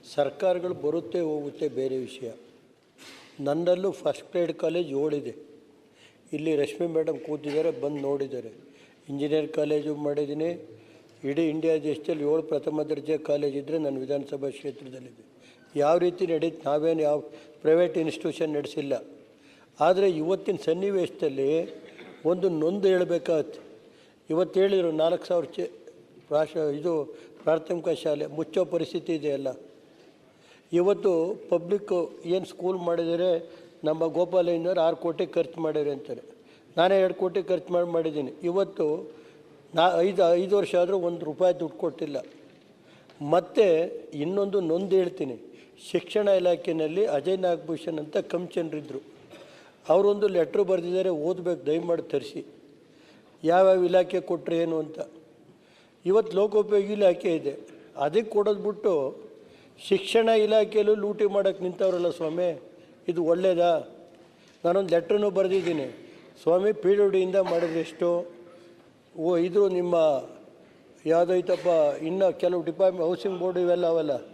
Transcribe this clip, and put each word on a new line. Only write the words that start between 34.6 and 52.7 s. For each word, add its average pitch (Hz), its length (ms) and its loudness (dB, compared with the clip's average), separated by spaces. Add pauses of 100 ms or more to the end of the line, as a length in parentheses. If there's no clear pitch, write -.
ಆರು 165 140 2
ಕೋಟಿ 170 300 -4
ಖರ್ಚು 165 360 -4
ಮಾಡಿದ್ರು 151 300 -2
ಅಂತಾರೆ. - 300 -10 (560)
ನಾನೇ 190 220 6
ಎರಡು 185 140 4
ಕೋಟಿ 185 300 -2
ಖರ್ಚು 175 300 -2
ಮಾಡಿ 175 140 2
ಮಾಡಿದ್ದೀನಿ. 160 440 -2 (120)
ಇವತ್ತು 170 720 -2 (600)
ನಾ 170 240 4
ಐದು, 175 340 4
ಐದು 190 240 2
ವರ್ಷ 185 180 0
ಆದರೂ 180 220 2
ಒಂದು 170 280 -4
ರೂಪಾಯಿ 175 340 0
ದುಡ್ಡು 160 180 -6
ಕೊಟ್ಟಿಲ್ಲ. 147 480 -6 (1040)
ಮತ್ತೆ 180 520 4 (320)
ಇನ್ನೊಂದು 190 480 -2
ನೊಂದು 175 340 0
ಹೇಳ್ತೀನಿ, 160 420 0 (540)
ಶಿಕ್ಷಣ - 360 0
ಇಲಾಖೆಯಲ್ಲಿ 175 800 2
ಅಜಯ್ 165 340 0
ನಾಗಭೂಷಣ್ 165 600 -2
ಅಂತ 151 180 -6
ಕಮಿಷನರ್ 170 580 -4
ಇದ್ದರು. 143 280 -10 (840)
ಅವರೊಂದು 202 380 4
ಲೆಟ್ರ್ 185 360 0
ಬರೆದಿದ್ದಾರೆ, 180 460 0
ಓದ್ಬೇಕು, 170 560 -4
ದಯಮಾಡಿ 165 360 0
ತರಿಸಿ 135 440 -6 (960)